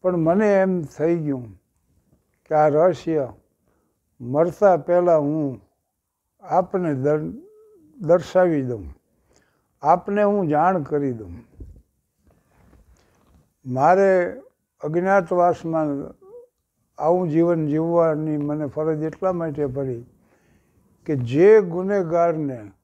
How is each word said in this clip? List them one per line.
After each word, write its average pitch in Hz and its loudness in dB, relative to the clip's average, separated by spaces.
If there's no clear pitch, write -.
પણ 185 0
મને 180 2
એમ 185 0
થઈ 160 -2
ગયું 139 -4
કે - -6
આ 151 6
રહસ્ય 156 2
મરતા 165 2
પહેલાં 175 2
હું 143 -4
આપને 180 -2
દર-, 151 -2
દર્શાવી 175 2
દઉં, 117 -6
આપને 180 0
હું 202 0
જાણ 156 0
કરી 143 -2
દઉં. 101 -12
મારે 185 2
અજ્ઞાતવાસમાં 175 0
આવું 175 0
જીવન 165 0
જીવવાની 156 0
મને 147 -4
ફરજ 156 -4
એટલા 180 -4
માટે 151 -6
પડી 127 -8
કે 151 -2
જે 156 4
ગુનેગારને 170 -2